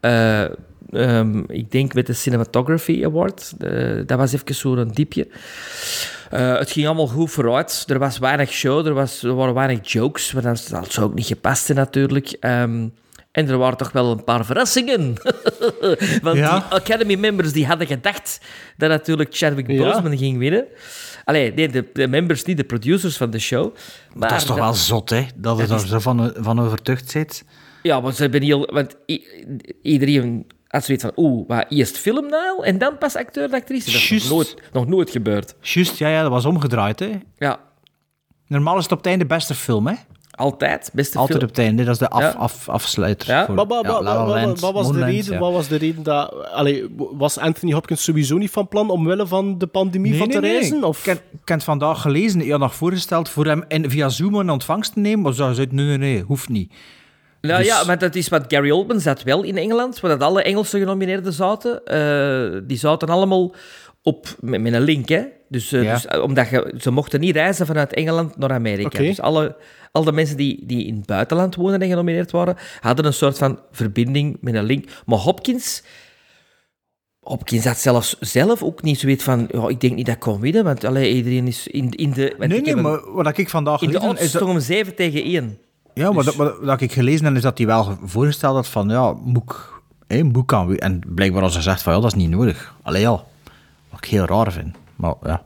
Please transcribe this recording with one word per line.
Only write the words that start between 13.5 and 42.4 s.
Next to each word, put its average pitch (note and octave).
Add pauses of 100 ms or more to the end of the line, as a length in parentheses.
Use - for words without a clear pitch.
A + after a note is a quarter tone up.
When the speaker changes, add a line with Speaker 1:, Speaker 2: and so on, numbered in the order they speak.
Speaker 1:
waren B2+
toch B2+
wel B2
een A2+
paar A#2
verrassingen. G#3 (540)
<laughs> E3+
Want E3
Speaker 2:
Ja. D3+
Speaker 1:
die F#3+
Academy A3
members F#3+
die D3
hadden D#3+
gedacht C#3+ (360)
dat D#3
natuurlijk D#3
Chadwick C#3
Speaker 3:
Ja. C#3
Speaker 1:
Boseman E3
ging C3
winnen. D#3+ (600)
Allee, C#3
nee, D#3
de, B2+
de C3+
members D#3
niet, F3+
de C#3
producers D3
van A#2
de A2+
show. C3+ (400)
Speaker 2:
Maar A2+
dat E3+
is -
Speaker 1:
Maar -
Speaker 2:
toch A#2+
Speaker 1:
dat C#3+
Speaker 2:
wel A2+
zot, A2+
hè? B2 (100)
Dat A#2
Speaker 1:
dat -
Speaker 2:
ze A2+
daar G#2+
Speaker 1:
is F#2+
Speaker 2:
zo A2
van, A#2+
van A2+
overtuigd A#2+
zit. - (380)
Speaker 1:
Ja, C#3+
want B2+
ze D3
hebben C#3
heel, C#3+
want C#3 (120)
i-, - (560)
iedereen C3+ (220)
had C#3+
zoiets C3+
van... A2
Oeh, C3
maar A#2
eerst C#3+
filmnaal D4+
en F#3+
dan C#4
pas C#4+
acteur C#4+
en C4
actrice. B3+
Dat -
is -
nog -
Speaker 2:
Juist. G#3
Speaker 1:
nooit, D#3 (160)
nog B2
nooit F3
gebeurd. G#2
Speaker 2:
Juist, -
ja, D3+
ja, D#3
dat D3+
was B2
omgedraaid, B2
hè? G3 (280)
Speaker 1:
Ja. C#3+ (880)
Speaker 2:
Normaal D3
is F#3
het -
op F3
het -
einde F3+
beste D#3
film, A2+
hè? F3+ (360)
Speaker 1:
Altijd, C#3
beste -
Speaker 2:
Altijd C#3+
Speaker 1:
film. B2
Speaker 2:
op -
het A#2+
einde, A2+
dat A#2+
is A2+
de B2+
af-, -
Speaker 1:
Ja. D#3
Speaker 2:
af-, -